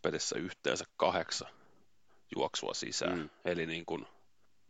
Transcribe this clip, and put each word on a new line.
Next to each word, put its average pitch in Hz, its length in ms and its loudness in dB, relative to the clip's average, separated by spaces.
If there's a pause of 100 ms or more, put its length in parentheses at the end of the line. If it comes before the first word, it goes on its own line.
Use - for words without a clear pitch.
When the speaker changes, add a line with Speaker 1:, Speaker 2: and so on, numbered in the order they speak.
Speaker 1:
pelissä 78 360 0
yhteensä - 460 0 (120)
kahdeksan 87 520 2 (880)
juoksua - 380 0
sisään. - 440 0
Speaker 2:
Mm. 76 120 -6 (140)
Speaker 1:
Eli 85 220 0
niin 82 200 -4
kuin 85 200 -4 (640)